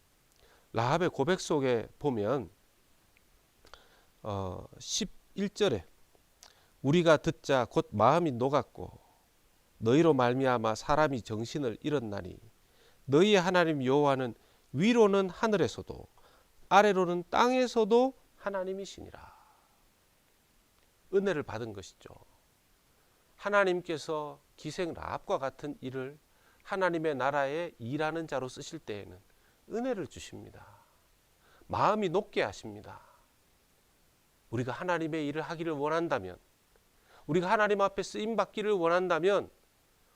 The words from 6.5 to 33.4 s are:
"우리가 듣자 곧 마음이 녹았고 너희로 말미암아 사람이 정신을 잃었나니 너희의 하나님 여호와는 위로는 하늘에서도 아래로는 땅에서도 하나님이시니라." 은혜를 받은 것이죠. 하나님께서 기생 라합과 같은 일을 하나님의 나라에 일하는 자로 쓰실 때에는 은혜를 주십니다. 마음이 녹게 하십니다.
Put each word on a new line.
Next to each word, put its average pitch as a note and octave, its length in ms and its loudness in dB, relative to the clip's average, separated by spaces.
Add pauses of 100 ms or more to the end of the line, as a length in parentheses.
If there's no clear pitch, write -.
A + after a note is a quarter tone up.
"우리가 D#3 360 6
듣자 C#3 480 0
곧 - 260 -2
마음이 C#3 400 4
녹았고 B2 680 -4 (800)
너희로 D3 340 4
말미암아 B2 640 2
사람이 C#3+ 480 0
정신을 A#2 580 -6
잃었나니 G#2 580 -4 (680)
너희의 F#3 360 6
하나님 E3 420 2
여호와는 C3 520 2 (380)
위로는 G3 560 4
하늘에서도 E3+ 800 -2 (640)
아래로는 F#3 600 4
땅에서도 B3 840 4 (220)
하나님이시니라." - 1040 -10 (1700)
은혜를 F#3+ 300 0
받은 A2 300 -10
것이죠. - 360 -18 (1300)
하나님께서 E3 1040 0 (160)
기생 D#3+ 380 -8
라합과 - 460 -6
같은 C3+ 420 -8
일을 C3 380 -10 (440)
하나님의 E3+ 520 -2
나라에 C#3+ 640 -2
일하는 D#3 480 -4
자로 C3 200 -4
쓰실 C3+ 320 -14
때에는 F#2+ 400 -12 (520)
은혜를 A3 360 -6
주십니다. - 560 -18 (1040)
마음이 F3+ 420 2
녹게 F#3+ 340 -2
하십니다. G#2 580 -10 (1500)